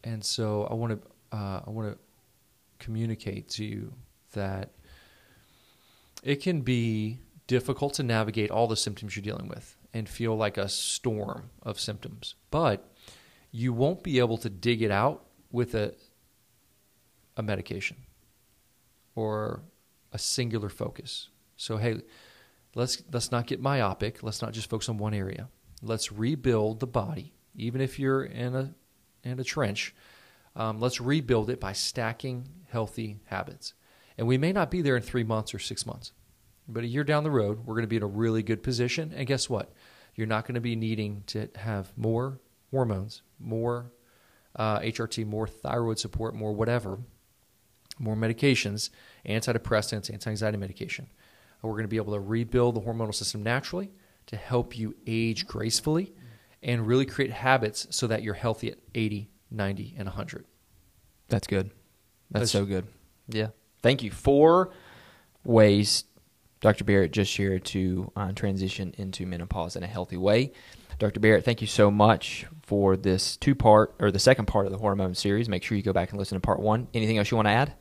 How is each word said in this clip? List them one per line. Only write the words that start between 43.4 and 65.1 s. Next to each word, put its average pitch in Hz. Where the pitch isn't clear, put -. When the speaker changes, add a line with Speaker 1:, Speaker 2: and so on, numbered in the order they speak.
Speaker 1:
uh, 107
H 110
R 113
T, 113
more 107
thyroid 120
support, 113
more 107
whatever, 107
more 110
medications, 113
antidepressants, 110
anti-anxiety 107
medication. 98
And 113
we're 107
gonna 110
be 107
able 104
to 104
rebuild 117
the 110
hormonal 113
system 104
naturally 160
to 110
help 120
you 110
age 113
gracefully 151
and 117
really 131
create 131
habits 120
so -
that 110
you're 107
healthy 113
at -
eighty, 107
ninety, 104
and 98
a 95
hundred. -
Speaker 2:
That's -
good. 98
That's 107
Speaker 1:
That's 107
Speaker 2:
so 101
good. 98
Yeah. 107
Thank 127
you. 104
Four 165